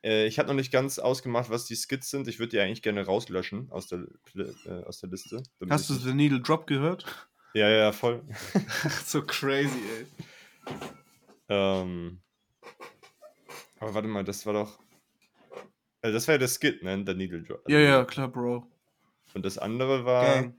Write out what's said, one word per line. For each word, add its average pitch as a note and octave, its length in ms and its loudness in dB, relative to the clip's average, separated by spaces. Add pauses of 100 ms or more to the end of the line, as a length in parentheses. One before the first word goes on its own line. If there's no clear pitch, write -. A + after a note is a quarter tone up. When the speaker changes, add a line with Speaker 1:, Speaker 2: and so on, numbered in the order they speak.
Speaker 1:
Äh, A2 240 4
ich A2 120 -2
hab - 80 4
noch C#3 60 0
nicht C3+ 180 -2
ganz C3+ 280 0
ausgemacht, B2 500 0
was A#2 160 -2
die A2+ 100 -8
Skits - 340 -6
sind. C3+ 200 -4
Ich A2+ 100 -10
würd A#2 140 -4
die G#2+ 60 4
eigentlich G2+ 240 0
gerne G2+ 220 0
rauslöschen F#2 680 -2
aus F#2 160 -8
der F2+ 180 -8 (180)
Pl-, - 320 -10 (100)
äh, F2+ 200 -10
aus - 160 -14
der F#2 80 -10
Liste. G#2+ 340 -10 (160)
Damit F#2+ 140 0
Speaker 2:
Hast D3 160 0
du C#3 60 0
Speaker 1:
ich B2 80 -4
Speaker 2:
The B2+ 100 -2
Needle C#3 260 4
Drop D#3 280 0
gehört? D3+ 380 0 (480)
Speaker 1:
Ja, G#2+ 140 6
ja, G#2+ 240 8
voll. A#2+ 320 -2 (300)
<laughs> - 520 -2
Speaker 2:
So D3 180 0
crazy, C#3 560 0 (180)
ey. B2 100 -12 (1400)
Speaker 1:
Ähm, F2+ 720 -2 (1600)
aber A2 140 -8
warte G#2+ 140 -2
mal, G#2 160 -2
das G2 220 -8
war G#2 80 -2
doch, G#2 260 -2 (1200)
äh, A2+ 100 0
das A#2 160 0
war D#3 80 6
ja C3+ 40 4
der B2+ 80 2
Skit, - 360 0
ne? F#2+ 220 -2
The F#2+ 80 -2
Needle F2 300 -6
Drop. - 260 -10
Speaker 2:
Ja, D3+ 100 8
ja, C#3 260 8
klar, C3+ 240 -6
Bro. A#2+ 360 -4 (680)
Speaker 1:
Und F#2+ 120 -6
das G2 120 -4
andere B2+ 480 0
war B2 200 4
Speaker 2:
Gang. B2+ 340 2